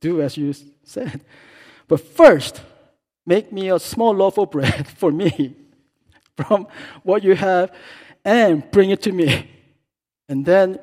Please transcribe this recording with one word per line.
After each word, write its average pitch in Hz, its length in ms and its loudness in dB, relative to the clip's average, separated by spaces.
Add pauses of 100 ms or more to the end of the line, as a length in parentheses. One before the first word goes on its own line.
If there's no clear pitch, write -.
do 165 200 -4
as 143 160 -6
you 143 160 -6 (300)
said. 208 400 -12 (640)
But 156 140 0
first, - 600 4 (640)
make 196 280 0
me 190 160 -6
a 180 100 2
small 226 340 -2
loaf 196 240 0
of 202 140 -2
bread 139 360 -4
<laughs> - 100 -20
for 170 140 0
me 151 440 -4 (800)
from 190 320 -4 (360)
what 196 200 -2
you 190 120 2
have 185 360 -2 (560)
and 196 440 2
bring 196 200 4
it - 120 -2
to 208 80 -2
me. 165 420 -2
<laughs> - 60 -20 (680)
And 139 160 -6
then 190 380 2